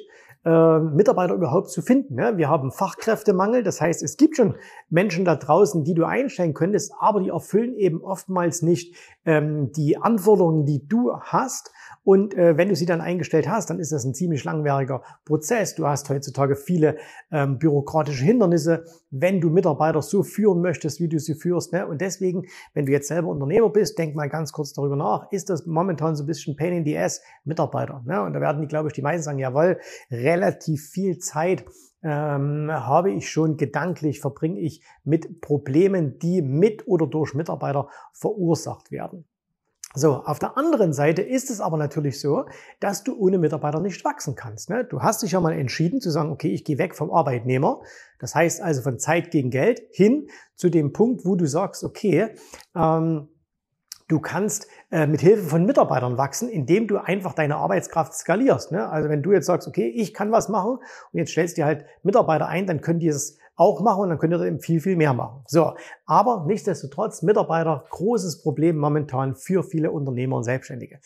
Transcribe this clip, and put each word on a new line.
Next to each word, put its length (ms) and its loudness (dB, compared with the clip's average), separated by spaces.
äh, 340 6
Mitarbeiter 560 2
überhaupt 360 0
zu 120 -6
finden, 320 2
ne? 220 0
Wir 120 2
haben 220 0
Fachkräftemangel, 920 0
das 160 -2
heißt, 220 0
es 140 -6
gibt 200 4
schon 180 4
Menschen 340 2
da 100 4
draußen, 480 2
die 120 0
du 100 2
einstellen 500 -2
könntest, 460 -2
aber 200 4
die 100 -2
erfüllen 440 -2
eben 300 0
oftmals 580 -4
nicht, 320 0
ähm, 480 0
die 240 0
Anforderungen, 680 4
die 200 -2
du 320 0
hast. 540 -4
Und, 320 6
äh, 200 6
wenn 120 4
du 80 2
sie 100 0
dann 140 0
eingestellt 480 0
hast, 200 -2
dann 120 -4
ist 100 -6
das 140 -2
ein 100 -2
ziemlich 300 -2
langwieriger 580 -2
Prozess. 500 -2
Du 140 -2
hast 200 -2
heutzutage 460 0
viele, 440 2
ähm, 260 0
bürokratische 680 0
Hindernisse, 600 4
wenn 300 0
du 100 2
Mitarbeiter 520 2
so 200 0
führen 380 2
möchtest, 400 -2
wie 80 0
du 100 0
sie 160 -4
führst, 380 -4
ne? 120 -2
Und 160 -6
deswegen, 440 -4
wenn 120 -2
du 60 -2
jetzt 160 2
selber 220 -2
Unternehmer 400 2
bist, 280 2
denk 160 -4
mal 140 -4
ganz 240 -6
kurz 200 -8
darüber 220 -2
nach, 380 -2
ist 180 -4
das 160 -4
momentan 480 -2
so 80 -4
ein 60 -6
bisschen 260 -6
Pain 200 -2
in 100 -2
the 120 -2
Ass, 260 -4
Mitarbeiter, 600 -4
ne? 160 -2
Und 120 -6
da 60 -4
werden 220 0
die, 60 -6
glaube 180 -4
ich, 80 -6
die 80 -8
meisten 220 -2
sagen, 160 -6
„Jawohl, 400 2
relativ 800 -2
viel 300 -4
Zeit, 460 -4
ähm, 640 -2
habe 400 0
ich 180 -4
schon 280 0
gedanklich, 640 -4
verbringe 400 -4
ich 240 -6
mit 380 -2
Problemen, 800 0
die 200 0
mit 460 0
oder 220 2
durch 260 -4
Mitarbeiter 540 -4
verursacht 800 -4
werden.“ 320 -12
So, 220 2
auf 220 -6
der 200 -4
anderen 340 2
Seite 300 0
ist 260 -4
es 140 -8
aber 160 -2
natürlich 420 -4
so, 240 -2
dass 220 -4
du 140 -6
ohne 220 2
Mitarbeiter 420 0
nicht 240 -6
wachsen 300 -6
kannst, 340 -14
ne? 160 -4
Du 160 -8
hast 220 0
dich 100 -4
ja 80 2
mal 140 2
entschieden 480 -2
zu 80 -4
sagen, 200 0
„Okay, 180 -4
ich 160 -4
gehe 120 -2
weg 180 -2
vom 160 -6
Arbeitnehmer.“ 720 2
Das 160 -10
heißt 260 2
also 220 -2
von 160 -4
Zeit 320 -2
gegen 180 2
Geld 320 0
hin 380 2
zu 140 0
dem 240 2
Punkt, 320 0
wo 100 0
du 120 2
sagst, 360 -4
„Okay, 460 -2
ähm, 540 0
du 120 2
kannst, 480 -4
äh, 160 2
mit 160 0
Hilfe 220 6
von 200 2
Mitarbeitern 540 2
wachsen, 320 -4
indem 380 0
du 100 0
einfach 340 -4
deine 240 0
Arbeitskraft 560 -2
skalierst“, 600 0
ne? 180 -4
Also 180 -2
wenn 140 0
du 100 0
jetzt 140 4
sagst, 200 0
„Okay, 220 -2
ich 240 -4
kann 180 -4
was 200 2
machen“, 220 0
und 460 -10
jetzt 120 -2
stellst 260 -2
dir 80 0
halt 220 -2
Mitarbeiter 460 2
ein, 180 -4
dann 160 -2
können 180 -2
die 80 0
es 300 -4
auch 220 6
machen 220 2
und 80 0
dann 80 -2
könnt 160 2
ihr 80 0
eben 180 -2
viel, 220 0
viel 140 0
mehr 180 4
machen. 320 -8
So, 260 2
aber 420 2
nichtsdestotrotz, 760 -4
Mitarbeiter, 640 2
großes 540 -2
Problem 340 0
momentan 580 -2
für 280 -2
viele 300 -4
Unternehmer 440 -4
und 80 -4
Selbstständige. 600 -6